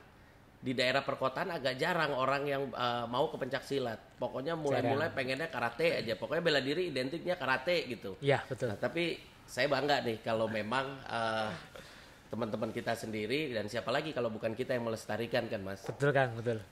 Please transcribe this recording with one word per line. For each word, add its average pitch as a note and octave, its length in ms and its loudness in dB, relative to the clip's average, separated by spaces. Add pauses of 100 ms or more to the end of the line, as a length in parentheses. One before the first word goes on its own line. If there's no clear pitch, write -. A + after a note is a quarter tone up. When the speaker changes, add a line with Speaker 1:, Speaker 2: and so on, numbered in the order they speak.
(580)
Speaker 1:
di B2+ 160 -4
daerah B2+ 280 4
perkotaan C#3 500 -2
agak C3+ 240 -2
jarang D#3 360 2
orang C3+ 320 2
yang, C#3 220 0
eh, A#2+ 400 0
mau B2 220 2
ke B2 100 -4
pencak C3 240 -2
silat. B2+ 380 -2 (180)
Pokoknya C3+ 380 -2
mulai-mulai C#3+ 520 2
Speaker 2:
Jarang. - 80 -4
Speaker 1:
pengennya C3 320 -2
karate B2 480 2
aja. A2+ 200 0
Pokoknya D3 260 -2
bela D#3 180 4
diri D3 280 0
identiknya D3+ 480 -2
karate C3 500 2
gitu. G2 340 -6
Speaker 2:
Iya, C#3 240 4
betul. B2 240 -4
Speaker 1:
Nah, G#2 80 0
tapi D#3+ 400 0 (280)
saya B2+ 240 2
bangga C#3 340 4
nih A#2 180 0
kalau A2+ 280 2
memang, A2 380 0 (180)
eh, A2 460 0 (800)
teman-teman A2+ 420 -2
kita A#2 240 -2
sendiri A2+ 600 -2
dan G#2 120 -2
siapa A2 240 -4
lagi D3+ 220 0
kalau A#2+ 160 0
bukan A2 240 -2
kita B2+ 220 -2
yang A#2+ 100 0
melestarikan A2+ 600 -2
kan, A2 160 -4
Mas? F#2+ 200 -6
Speaker 2:
Betul, C#3 300 0
Kang, C3 220 4
betul. A2+ 260 -2 (120)